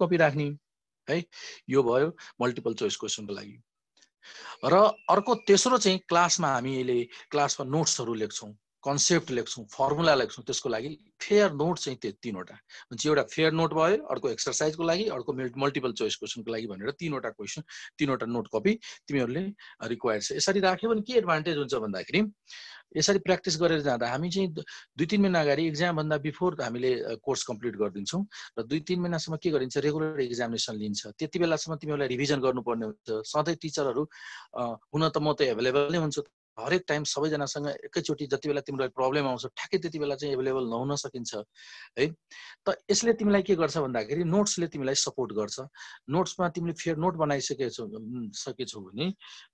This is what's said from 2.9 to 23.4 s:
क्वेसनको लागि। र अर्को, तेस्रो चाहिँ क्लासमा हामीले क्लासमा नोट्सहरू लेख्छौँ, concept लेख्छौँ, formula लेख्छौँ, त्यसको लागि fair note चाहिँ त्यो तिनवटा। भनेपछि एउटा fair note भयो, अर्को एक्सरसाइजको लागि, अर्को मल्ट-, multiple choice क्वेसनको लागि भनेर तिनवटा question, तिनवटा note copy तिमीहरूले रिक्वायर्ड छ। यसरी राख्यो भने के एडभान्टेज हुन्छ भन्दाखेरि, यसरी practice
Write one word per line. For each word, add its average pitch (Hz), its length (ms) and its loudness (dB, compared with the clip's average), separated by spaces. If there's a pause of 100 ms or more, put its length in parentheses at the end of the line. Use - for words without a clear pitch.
क्वेसनको 104 360 -8
लागि। 104 300 -12 (1000)
र 135 100 6 (360)
अर्को, 208 240 4
तेस्रो 233 440 6
चाहिँ 190 200 4 (100)
क्लासमा 170 400 4
हामीले 127 600 0 (220)
क्लासमा 143 360 0
नोट्सहरू 131 480 0
लेख्छौँ, 107 380 -6 (320)
concept 143 460 2
लेख्छौँ, 120 340 -4
formula 147 500 2
लेख्छौँ, 120 300 0
त्यसको - 240 -4
लागि 123 300 -4 (220)
fair 202 320 4
note 151 260 0
चाहिँ 131 200 -6
त्यो - 140 -6 (100)
तिनवटा। 95 320 -8
भनेपछि - 540 -6
एउटा 147 140 6
fair 160 300 2
note 160 220 2
भयो, 180 300 4
अर्को - 260 -2
एक्सरसाइजको 156 520 -2
लागि, 170 220 2
अर्को 139 280 -4
मल्ट-, 127 260 -4
multiple 135 340 0
choice 104 240 -2
क्वेसनको 107 360 -8
लागि 113 140 -4
भनेर 101 240 -6
तिनवटा 143 380 -6
question, 107 340 -10 (360)
तिनवटा 131 280 0
note 117 280 -2
copy 113 200 4 (340)
तिमीहरूले 143 440 0 (320)
रिक्वायर्ड 113 400 0
छ। - 80 -4
यसरी 196 280 2
राख्यो 190 300 2
भने 220 100 2
के 208 120 -8
एडभान्टेज 170 440 2
हुन्छ 135 180 -2
भन्दाखेरि, 110 580 0 (640)
यसरी 196 220 4
practice 180 420 0